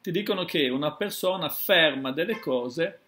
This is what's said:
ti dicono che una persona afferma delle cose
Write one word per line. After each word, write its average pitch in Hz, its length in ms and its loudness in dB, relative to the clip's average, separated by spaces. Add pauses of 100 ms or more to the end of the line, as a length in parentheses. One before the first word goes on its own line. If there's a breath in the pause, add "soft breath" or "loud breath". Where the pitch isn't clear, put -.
ti 190 100 -6
dicono 185 340 -2
che 143 240 2
una 143 240 -2
persona 185 520 -2
afferma 143 640 2
delle 185 280 -2
cose 131 680 -2